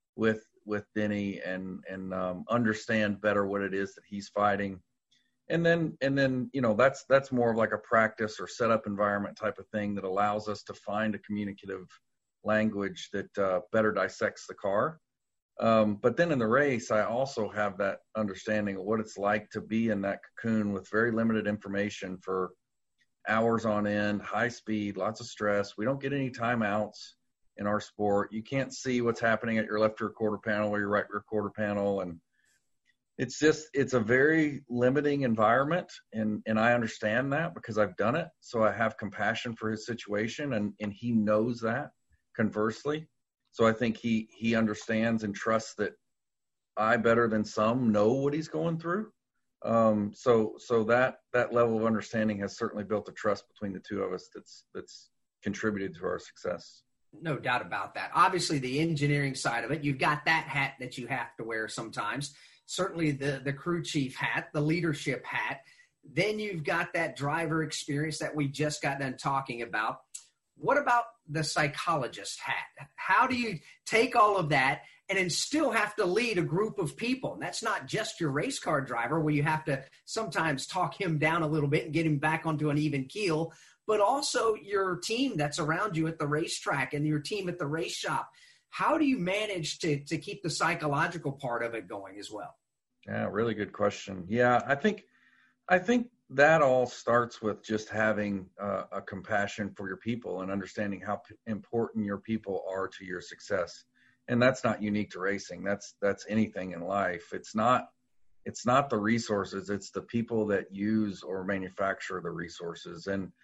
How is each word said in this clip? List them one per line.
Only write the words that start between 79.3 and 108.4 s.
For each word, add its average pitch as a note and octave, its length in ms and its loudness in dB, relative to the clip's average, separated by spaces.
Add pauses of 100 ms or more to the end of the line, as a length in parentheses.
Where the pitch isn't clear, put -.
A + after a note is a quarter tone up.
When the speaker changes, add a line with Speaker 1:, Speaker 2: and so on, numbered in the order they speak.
Speaker 2:
you C#3+ 80 2
have D#3 240 2
to C3+ 180 -2 (220)
sometimes E3 640 -2
talk F3+ 320 -2
him E3+ 180 0
down D#3 240 2
a - 60 0
little D3 220 2
bit D#3+ 160 2
and D#3 80 -6
get E3 120 2
him D3+ 120 4
back D#3 280 0
onto D3+ 240 0
an C#3+ 80 2
even C#3 280 0
keel, E3 480 -2 (340)
but G#3+ 140 4
also A3+ 540 2
your G3 420 -2
team A#3 400 -2
that's D3 220 -2
around E3+ 360 0
you D#3+ 120 2
at D#3+ 120 -6
the D3 80 -2
racetrack D3 640 -2
and D3 140 0
your D3+ 120 2
team F#3+ 280 -4
at F3 100 -4
the F3 80 -4
race D#3+ 300 -4
shop. D#3 340 -4 (400)
How B3+ 280 2
do D#4 80 4
you C4+ 120 4
manage F#3 640 -2
to, D3 240 0
to D#3+ 140 -4
keep - 260 -10
the E3 60 -2
psychological D#3 800 0
part A#2 320 -4
of A2+ 100 -2
it A2 140 -8
going G2 320 -12
as G2 100 -14
well? G#2 260 -12 (520)
Speaker 1:
Yeah, G#2+ 240 -2
really A2 220 0
good G2 180 -4
question. G2 560 -2
Yeah, A#2+ 400 4
I C#3 80 2
think, G#3 300 0 (640)
I F#3 100 6
think A#3 280 2 (240)
that D3+ 300 8
all B2+ 240 6
starts A#2+ 560 0
with G#2 220 -2
just G#2+ 260 -4
having, G#2 560 0 (160)
uh, G2 300 -2
a G2 100 -6
compassion G2+ 720 -4
for G2+ 120 -8
your F#2 100 -8
people F#2+ 440 -6
and F#2 100 -6
understanding G2 500 -6
how G#2+ 140 -4 (120)
p-, G#2+ 60 -20 (140)
important A2 580 -4
your G2+ 140 -4
people G2 520 -4
are F#2+ 160 -2
to F#2+ 180 -18
your F2+ 160 -8
success. - 640 -6 (420)
And A#2+ 120 0
that's C3 240 4
not G#2+ 200 0
unique G#2 280 0
to F2+ 80 -12
racing. F#2 440 -4
That's, G2+ 400 -4
that's G2 260 0
anything G2+ 440 0
in E2+ 80 -10
life. F#2 520 -2
It's F#2+ 220 -10
not, A#2 320 2 (580)